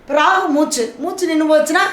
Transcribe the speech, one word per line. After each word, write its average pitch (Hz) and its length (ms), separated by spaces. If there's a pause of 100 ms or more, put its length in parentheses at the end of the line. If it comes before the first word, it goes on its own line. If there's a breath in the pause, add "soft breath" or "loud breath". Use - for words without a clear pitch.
இப்ப - 200
ராகு 381 340
மூச்சு, 285 300 (180)
மூச்சு 370 280
நின்னு 311 200
போச்சுன்னா 311 420